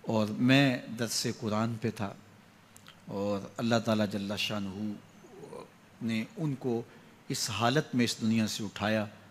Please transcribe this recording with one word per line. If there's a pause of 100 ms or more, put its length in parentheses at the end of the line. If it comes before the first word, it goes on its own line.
اور
میں (200)
درس (140)
قرآن
پہ
تھا (920)
اور (160)
اللہ (100)
تعالیٰ
جل
شانہ (1080)
نے (120)
ان
کو (460)
اس
حالت
میں
اس
دنیا
سے
اٹھایا (260)